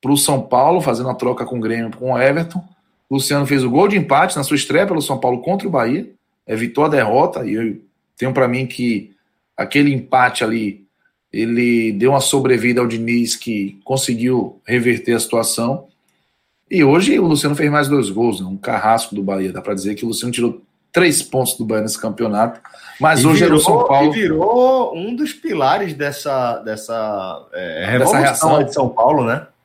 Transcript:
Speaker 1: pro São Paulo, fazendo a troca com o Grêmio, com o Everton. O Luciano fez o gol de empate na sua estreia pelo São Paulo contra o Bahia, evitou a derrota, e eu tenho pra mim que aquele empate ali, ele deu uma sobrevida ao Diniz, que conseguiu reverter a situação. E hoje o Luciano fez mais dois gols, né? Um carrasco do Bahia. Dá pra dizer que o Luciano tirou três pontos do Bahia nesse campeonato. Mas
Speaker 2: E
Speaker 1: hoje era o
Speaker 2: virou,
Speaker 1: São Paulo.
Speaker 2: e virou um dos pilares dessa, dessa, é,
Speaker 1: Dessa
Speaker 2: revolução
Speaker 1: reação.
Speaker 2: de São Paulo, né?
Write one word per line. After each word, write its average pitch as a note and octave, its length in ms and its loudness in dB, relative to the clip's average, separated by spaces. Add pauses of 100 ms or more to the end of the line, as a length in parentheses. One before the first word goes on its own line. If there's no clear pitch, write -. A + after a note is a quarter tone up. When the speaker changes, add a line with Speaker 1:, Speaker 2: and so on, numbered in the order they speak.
Speaker 1:
pro C#3+ 160 2
São C#3 240 0
Paulo, D3+ 400 2
fazendo B2+ 280 -2
a B2 40 -4
troca B2 320 -4
com B2 120 -8
o A#2 40 -4
Grêmio, A2+ 340 -4
com B2+ 180 -4
o A#2+ 60 -2
Everton. E3 440 0 (440)
O - 80 -4
Luciano C#3+ 300 0
fez C3+ 180 2
o B2+ 60 0
gol D#3 180 4
de G3+ 80 2
empate D#3+ 400 2
na C#3+ 80 -2
sua D3 120 -2
estreia D3+ 320 0
pelo E3+ 140 -2
São C#3 180 -4
Paulo B2 220 -2
contra G3 260 -4
o F#3 40 -4
Bahia, C#3 380 -2 (380)
evitou A#2 380 -2
a D#3 40 2
derrota, C3+ 560 2
e G2+ 80 -4
eu A2 280 -4 (360)
tenho B2+ 160 -4
pra C3 140 2
mim B2+ 180 -2
que A#2+ 480 -4 (420)
aquele C#3+ 380 2
empate B2+ 500 0
ali, A2 440 -4 (440)
ele A#2 600 0
deu G#2+ 200 2
uma C#3 80 4
sobrevida B2 600 2
ao B2 60 0
Diniz, A#2 480 -2
que G2+ 480 -6
conseguiu B2 840 -2
reverter A#2 480 0
a A2+ 60 0
situação. A#2 680 -4 (840)
E F3 120 4
hoje E3+ 360 4
o F#3 80 2
Luciano D3 280 0
fez D3+ 140 0
mais D3 180 0
dois C3+ 220 0
gols, G#2 320 -2
né? F#2 60 -8
Um F#2+ 100 -10
carrasco A2+ 560 -2
do G2+ 80 -6
Bahia. F#2+ 320 -4
Dá F#2 80 -10
pra G#2 140 -6
dizer F#2+ 180 -4
que G2+ 100 -8
o A#2+ 40 -4
Luciano A#2 260 -6
tirou A#2 280 -2 (300)
três E3+ 300 2
pontos - 340 -2
do A#2 100 -8
Bahia G#2+ 180 -2
nesse A2 180 -6
campeonato. A2 580 -2 (400)
Mas D#3 220 4
Speaker 2:
E C#3 60 6
Speaker 1:
hoje - 180 6
era D#3 100 4
o - 40 6
Speaker 2:
virou, D3+ 180 2
Speaker 1:
São B3 100 2
Paulo. C#3 220 4
Speaker 2:
e F#3 100 -2
virou A3 800 2
um G#3+ 180 -6
dos D4+ 160 -4
pilares F3 600 -2
dessa, C3+ 680 -4
dessa, G#2+ 960 -6
é, E2 280 -8
Speaker 1:
Dessa G2 100 -4
Speaker 2:
revolução C3+ 300 4
Speaker 1:
reação. D3 420 2
Speaker 2:
de - 100 -6
São C3 160 0
Paulo, B2+ 340 2
né? A#2+ 240 -4 (180)